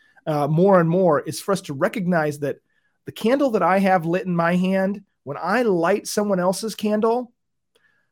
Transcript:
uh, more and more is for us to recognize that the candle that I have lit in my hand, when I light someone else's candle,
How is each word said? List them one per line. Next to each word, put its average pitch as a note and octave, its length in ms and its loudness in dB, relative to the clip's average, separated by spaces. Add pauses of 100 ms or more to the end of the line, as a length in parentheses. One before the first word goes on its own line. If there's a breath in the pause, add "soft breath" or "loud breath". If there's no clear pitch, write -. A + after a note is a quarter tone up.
(260 soft breath)
uh, D3 220 0
more F3+ 320 4
and E3 80 2
more E3 320 2
is - 180 -8
for - 140 -4
us F3 100 -2
to D3+ 120 -8
recognize E3 640 -2
that D3 220 -6 (440)
the - 80 -12
candle C4+ 380 0
that G3+ 140 0
I F#3 140 4
have F#3 280 2
lit F#3 200 -2
in F3 100 -2
my E3+ 180 2
hand, F#3+ 480 0 (220)
when C#3 120 -10
I G3+ 260 -2
light F#3+ 440 0
someone G#3 320 -2
else's F#3+ 380 -2
candle, A3+ 560 -2 (800)